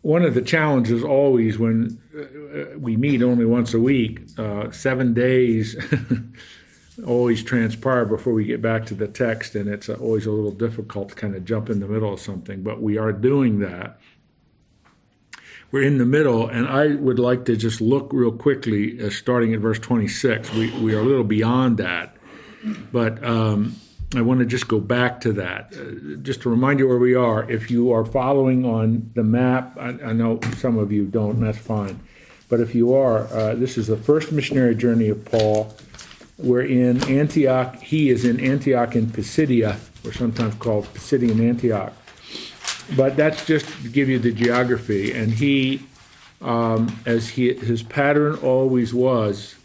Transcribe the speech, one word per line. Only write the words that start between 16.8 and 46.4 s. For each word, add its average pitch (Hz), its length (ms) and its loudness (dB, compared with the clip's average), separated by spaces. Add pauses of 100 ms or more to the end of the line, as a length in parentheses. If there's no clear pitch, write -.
would 127 240 2
like 123 240 2
to 117 120 2
just 110 240 -2
look 135 320 0
real 120 200 2
quickly, 117 680 0
uh, 104 100 -4
starting 117 440 0
at 107 60 -2
verse 110 180 0
twenty-six. 110 720 -2
We, 113 280 -2
we 110 140 2
are 107 60 0
a 107 40 0
little 127 200 2
beyond 113 520 2
that, 90 400 -6 (760)
but, 113 320 -2
um, 110 520 0 (380)
I 120 80 2
wanna 123 240 2
just 120 220 -4
go 110 100 2
back 120 440 0
to 113 100 0
that. 92 420 -6
Uh, - 480 -12
just 135 200 -6
to 123 60 -2
remind 131 300 2
you 135 80 4
where 127 100 4
we 123 200 4
are, 113 340 0
if 113 220 -4
you 120 180 2
are 113 140 2
following 131 600 2
on 113 500 0
the 117 100 0
map, 127 540 2
I, 123 100 -8
I 120 240 -8
know 113 260 0 (200)
some 120 200 0
of 104 140 0
you 104 140 0
don't, 104 280 -2
and 117 80 0
that's 113 160 -2
fine. 104 400 -6 (500)
But 117 120 2
if 113 120 0
you 120 220 4
are, 120 320 2
uh, 110 300 -2
this 123 200 -2
is 110 120 -2
the 110 80 0
first 151 340 2
missionary 131 460 2
journey 117 320 2
of 104 160 -2
Paul. 107 500 2 (640)
We're 123 240 2
in 127 480 2
Antioch. 135 720 2
He 151 260 0
is 117 160 2
in 120 140 2
Antioch 127 560 0
in 113 160 2
Pisidia, 110 640 0 (280)
or 113 80 -10
sometimes 113 420 -2
called 107 300 -2 (100)
Pisidian 117 520 0
Antioch. 117 460 0 (1040)
But 131 200 2
that's 151 280 0
just 151 220 0 (160)
to 120 60 -10
give 135 200 2
you 127 120 2
the 117 100 2
geography. 117 840 0
And 113 200 -2
he, 135 500 0 (580)